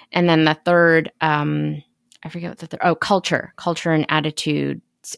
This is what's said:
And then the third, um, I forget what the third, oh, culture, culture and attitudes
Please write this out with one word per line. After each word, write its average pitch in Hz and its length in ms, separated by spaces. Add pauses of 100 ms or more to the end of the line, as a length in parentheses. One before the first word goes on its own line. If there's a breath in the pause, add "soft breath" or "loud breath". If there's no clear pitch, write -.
(120)
And 175 160
then 160 160
the 156 100 (100)
third, 170 460 (100)
um, 151 640 (400)
I 165 60
forget 170 220
what - 80
the 165 80
third, - 160
oh, 175 120
culture, - 640
culture 170 360
and 156 160
attitudes 147 1080